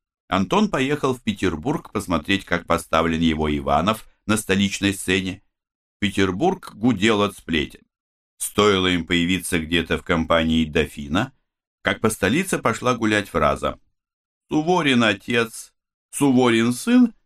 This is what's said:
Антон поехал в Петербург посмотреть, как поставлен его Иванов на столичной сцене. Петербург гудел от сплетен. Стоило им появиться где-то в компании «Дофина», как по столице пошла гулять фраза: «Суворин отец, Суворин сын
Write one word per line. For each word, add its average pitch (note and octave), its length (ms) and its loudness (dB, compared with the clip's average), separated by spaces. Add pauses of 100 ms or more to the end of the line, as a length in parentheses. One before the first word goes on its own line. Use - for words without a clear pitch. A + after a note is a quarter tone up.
(260)
Антон C3 420 0
поехал C#3+ 460 0
в B2 80 -16
Петербург G2 720 -4
посмотреть, F#2+ 520 -2
как F2 220 -4
поставлен E2 540 0
его D#2 360 0
Иванов D2 520 -2 (180)
на G#2+ 100 0
столичной G2+ 580 0
сцене. F#2+ 500 -2 (560)
Петербург G2+ 760 0
гудел G#2+ 480 2
от G#2 140 -2
сплетен. D2+ 460 -6 (560)
Стоило G2 500 2
им F2 180 -2
появиться F2 540 0
где-то E2 360 -2
в D2+ 60 -6
компании D#2+ 600 0
«Дофина», D2+ 680 -4 (500)
как G2+ 180 -2
по A3 100 0
столице F#3+ 480 -2
пошла B2 380 -2
гулять G#2+ 320 0
фраза: C#2+ 500 -2 (680)
«Суворин D#3 560 2
отец, A2+ 680 -2 (380)
Суворин B2 640 2
сын A#3+ 420 2 (120)